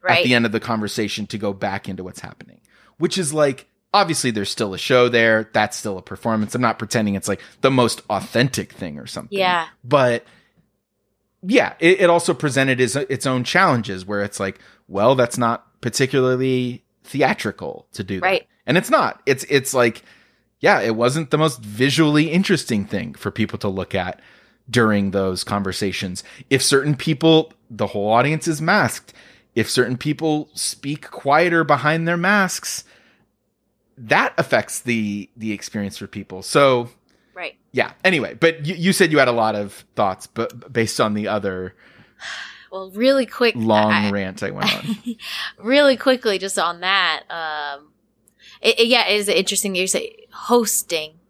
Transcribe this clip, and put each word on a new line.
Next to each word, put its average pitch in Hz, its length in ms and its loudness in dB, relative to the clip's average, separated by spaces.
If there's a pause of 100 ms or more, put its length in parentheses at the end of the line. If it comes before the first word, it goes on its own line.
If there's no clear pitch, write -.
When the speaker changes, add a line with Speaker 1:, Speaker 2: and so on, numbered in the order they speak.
Speaker 1:
at 185 60 -2
Speaker 2:
Right. 175 140 2
Speaker 1:
the 123 120 2
end 117 100 2
of 104 60 -2
the 110 80 0
conversation 107 640 -4
to 107 140 -10
go 101 140 -4
back 98 360 -6
into 95 140 -10
what's 90 160 -14
happening? - 420 -20 (380)
Which 170 180 -2
is, 156 160 -2
like, 143 340 0 (260)
obviously 165 380 2
there's 104 180 -4
still 104 240 -4
a 90 40 -10
show 123 320 4
there. 113 440 2
That's 107 240 0
still 101 200 -6
a 92 40 -12
performance. 107 540 -4
I'm 123 60 -2
not 113 180 0
pretending 107 360 -2
it's, 95 120 -6
like, 101 140 -4 (200)
the 135 100 4
most 123 380 2
authentic 110 640 -2
thing 80 240 -12
or 65 100 -16
something. - 300 -10
Speaker 2:
Yeah. 180 300 0 (160)
Speaker 1:
But, 123 420 2 (1160)
yeah, 185 380 0
it, 175 220 4
it 175 80 6
also 170 240 2
presented 135 460 0
its, 123 160 2
its 139 300 -4
own 127 180 0
challenges 117 640 0
where 101 180 -4
it's - 160 -8
like, 98 200 -4 (280)
well, 107 280 2
that's 127 220 0
not 117 440 -4
particularly 127 1000 0 (200)
theatrical 131 920 -4
to - 100 -8
do 95 160 -6
that. 175 60 -4
Speaker 2:
Right. 185 220 0 (180)
Speaker 1:
And 143 120 2
it's - 120 -2
not. 247 360 0
It's, 135 240 0
it's 139 240 0
like, 120 300 2 (580)
yeah, 170 180 4
it 110 160 0
wasn't 127 360 0
the 151 60 2
most 151 240 0
visually 143 680 2
interesting 151 540 0
thing - 280 -6
for - 180 -6
people - 280 -4
to - 80 -4
look 95 260 -6
at 92 280 -4 (480)
during 104 420 4
those 95 320 -2
conversations. 95 800 -4 (260)
If 131 140 2
certain 139 320 2
people, 160 560 2 (180)
the 107 180 -4
whole 104 220 -4
audience 143 380 2
is 156 140 -4
masked. 165 500 0 (440)
If 110 140 0
certain 123 280 0
people 151 560 -2
speak - 580 -8
quieter 165 540 2
behind 151 420 2
their 170 80 0
masks, 190 680 -2 (1120)
that 139 400 0
affects - 420 -2
the, 104 560 -4
the 110 160 -8
experience 101 460 -8
for 98 100 -12
people. 95 340 -14
So, 127 480 2 (460)
Speaker 2:
Right. 180 200 -12 (180)
Speaker 1:
yeah. 123 180 0 (120)
Anyway, 160 320 0
but 160 300 2
you, 165 100 -4
you 170 180 0
said 165 180 4
you 147 80 4
had 131 80 6
a 123 60 2
lot 110 220 2
of 104 280 -8 (120)
thoughts, 98 320 -2
but 117 440 -8
based 117 300 0
on 107 120 2
the 104 140 -4
other 95 480 -4 (440)
Speaker 2:
<sighs> - 520 -16
Well, 190 200 -12
really 247 360 2
quick, 240 280 0
Speaker 1:
long 107 360 4
Speaker 2:
I, 104 180 2
Speaker 1:
rant 98 320 -4
I 104 80 -4
went 101 240 -4
on. 202 220 -6 (320)
Speaker 2:
<laughs> - 320 -10
really 269 380 4
quickly, 240 420 0
just 196 180 -6
on 170 220 -2
that, 180 500 0
um, 151 600 -10 (720)
it, 226 180 2
it, 233 80 4
yeah, 226 200 4
it 196 100 2
is 208 120 -2
interesting 190 440 0
that 175 60 -4
you 185 80 -2
say - 440 -6
hosting 165 880 -2 (100)